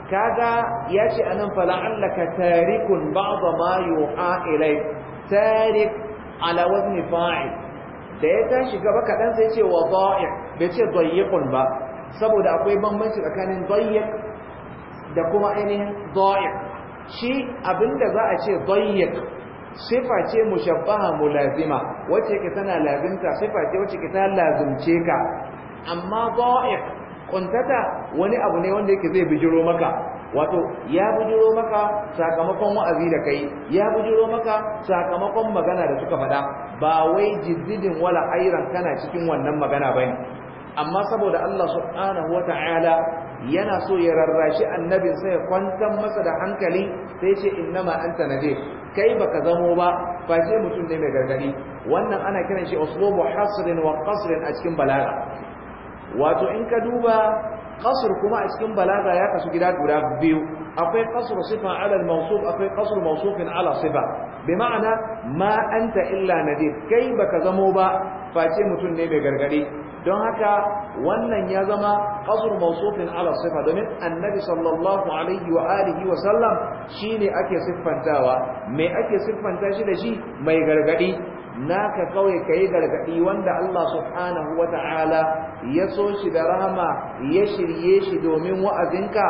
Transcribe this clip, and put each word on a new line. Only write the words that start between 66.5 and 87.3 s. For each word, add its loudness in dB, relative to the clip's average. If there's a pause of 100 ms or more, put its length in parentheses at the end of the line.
Kai 2
baka 2
zamo 4
ba, 4 (420)
face 2
mutum 0
ne 0
mai 2
gargadi. 0 (380)
Don 0
haka 0 (500)
wannan 0
ya 0
zama 0 (320)
qasru 0
mawsufin 0
ala -2
sifa, -2
domin 0 (160)
Annabi -4
sallallahu 0
alaihi -4
wa 4
alihi 0
wa 2
sallam 2 (320)
shine -2
ake 0 (100)
siffantawa. 0 (360)
Me 0
ake 0
siffanta -2
shi -2
da 0
shi? -4 (280)
Mai 2
gargadi. 4 (440)
Naka -2
kawai 2
ka 2
yi 4
gargaɗi 0
wanda 2
Allah 0
subhanahu -4 (100)
wa 2
ta'ala 0 (520)
ya 2
so 0 (160)
shi 0
da 0
rahama, 0 (480)